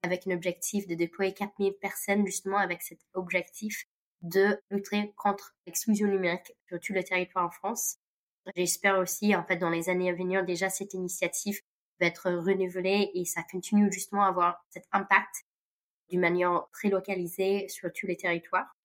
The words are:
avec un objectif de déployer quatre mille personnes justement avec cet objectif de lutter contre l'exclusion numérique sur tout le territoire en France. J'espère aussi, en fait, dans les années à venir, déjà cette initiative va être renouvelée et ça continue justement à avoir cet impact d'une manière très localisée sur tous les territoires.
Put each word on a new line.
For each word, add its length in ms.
avec 240
un 60
objectif 540
de 80
déployer 380
quatre 260
mille 220
personnes 460
justement 320
avec 240
cet 160
objectif 720
de 360
lutter 460
contre 380
l'exclusion 400
numérique 480
sur 100
tout 140
le 100
territoire 440
en 40
France. 460
J'espère 440
aussi, 360
en 100
fait, 120
dans 140
les 180
années 220
à 40
venir, 300
déjà 240
cette 260
initiative 640
va 60
être 240
renouvelée 840
et 100
ça 260
continue 400
justement 320
à 60
avoir 420
cet 220
impact 520
d'une 100
manière 520
très 180
localisée 760
sur 240
tous 140
les 100
territoires. 540